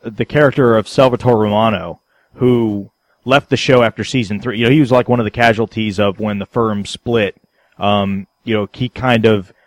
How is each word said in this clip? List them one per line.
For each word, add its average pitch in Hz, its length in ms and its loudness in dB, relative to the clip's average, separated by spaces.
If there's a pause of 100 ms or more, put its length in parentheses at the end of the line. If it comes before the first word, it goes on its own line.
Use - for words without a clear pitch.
the 117 220 -8
character 135 520 2
of 107 120 -2
Salvatore 123 500 2
Romano, 104 640 -2 (340)
who 113 560 0 (340)
left 135 260 0
the 135 60 0
show 123 260 2
after 110 220 -2
season 107 360 -4
three. 107 160 -8
You 113 100 0
know, 117 40 4
he 143 80 6
was, 127 140 2
like, 123 160 2
one 123 100 0
of 117 60 -2
the 104 80 -4
casualties 110 640 -2
of 101 220 -2
when 104 180 -6
the 98 80 -8
firm 107 400 -4
split. 113 480 -4 (420)
Um, 98 520 -2 (160)
you 113 100 -4
know, 104 180 -2
he 127 160 -6
kind 117 380 0
of, 104 260 0 (140)